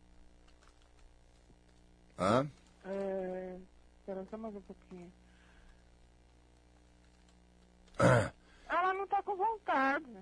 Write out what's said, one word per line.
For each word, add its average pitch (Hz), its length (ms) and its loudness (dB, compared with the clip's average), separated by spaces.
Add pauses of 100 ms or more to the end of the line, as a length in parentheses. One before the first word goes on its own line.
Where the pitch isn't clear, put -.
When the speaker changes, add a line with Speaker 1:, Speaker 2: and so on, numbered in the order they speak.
(2250)
Speaker 1:
Hã? 110 280 2 (380)
Speaker 2:
É, 185 720 -6 (420)
espera 190 320 -10
só 220 60 -10
mais 220 180 -10
um 202 60 -14
pouquinho. 180 520 -18 (2750)
Speaker 1:
<clears throat> 120 340 6 (360)
Speaker 2:
Ela 359 260 2
não 392 120 -4
tá 392 160 0
com 403 140 -4
vontade. 311 680 0 (160)